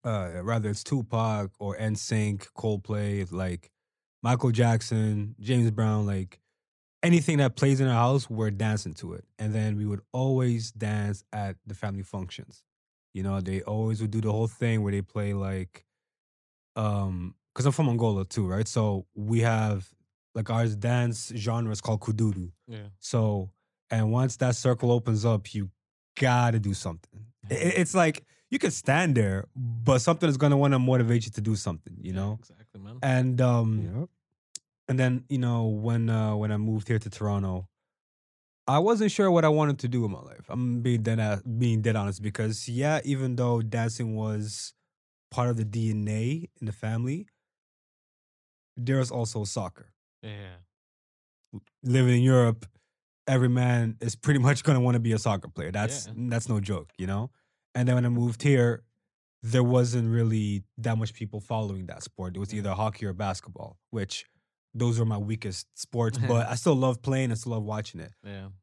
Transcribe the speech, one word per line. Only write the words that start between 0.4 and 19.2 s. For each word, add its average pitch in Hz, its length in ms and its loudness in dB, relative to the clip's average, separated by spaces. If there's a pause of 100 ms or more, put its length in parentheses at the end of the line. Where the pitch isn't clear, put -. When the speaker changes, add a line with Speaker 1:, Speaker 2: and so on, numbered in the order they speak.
Speaker 1:
rather 107 260 0
it's - 140 -6
Tupac 113 760 -2
or 98 180 -6
N 107 180 -2
sync, 104 600 -2
Coldplay, 101 760 -2
like, 90 400 -6 (500)
Michael 120 300 2
Jackson, 110 880 2
James 117 320 2
Brown, 107 340 0
like, 95 340 -6 (640)
anything 170 360 4
that 131 180 4
plays 139 240 4
in 135 80 4
our 123 60 2
house, 123 360 2
we're 110 200 0
dancing 104 440 -2
to 87 200 -10
it. 92 120 -16 (120)
And 107 160 -2
then 107 220 0
we 104 100 -2
would 101 140 -4 (120)
always 127 600 0
dance 104 600 -2
at 101 240 -6 (100)
the - 80 -10
family 98 300 -8
functions. - 600 -12 (500)
You 92 100 -6
know, 98 160 -2
they 95 220 -4
always 110 400 -2
would 107 100 -2
do 113 100 0
the 107 100 0
whole 113 160 0
thing 113 340 0
where 101 100 0
they 101 100 0
play, 101 320 -4
like, 95 520 -6 (880)
um, 98 600 -2 (180)
'cause 127 120 0
I'm 139 60 4
from 151 180 2
Angola 110 360 2
too, 101 220 -2
right? 104 200 -2
So 104 460 0
we 107 260 0